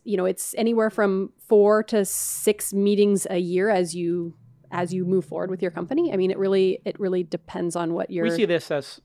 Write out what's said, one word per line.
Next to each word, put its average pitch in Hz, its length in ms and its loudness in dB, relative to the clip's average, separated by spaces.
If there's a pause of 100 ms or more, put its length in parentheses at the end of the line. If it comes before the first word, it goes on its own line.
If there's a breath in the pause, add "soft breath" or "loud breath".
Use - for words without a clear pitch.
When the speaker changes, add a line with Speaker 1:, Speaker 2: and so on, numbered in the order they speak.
Speaker 1:
you 202 140 -2
know, 185 80 0
it's - 320 -4
anywhere 220 320 2
from 196 480 0
four 214 460 4
to 214 200 0
six - 680 -2
meetings 202 560 4
a 185 80 -2
year 185 320 0
as 180 240 0
you, 170 400 -4 (360)
as 175 220 -4
you 185 140 -2
move 185 180 2
forward 175 260 -6
with 185 120 -6
your 185 80 0
company. 285 420 -2
I 196 60 0
mean, 185 120 2
it 196 80 -4
really, 190 460 2
it - 160 -6
really 185 220 0
depends 175 540 -6
on 170 180 -2
what - 160 -4
your 170 140 -2
Speaker 2:
We 165 60 2
see 185 140 0
this 170 260 -2
as 147 340 -6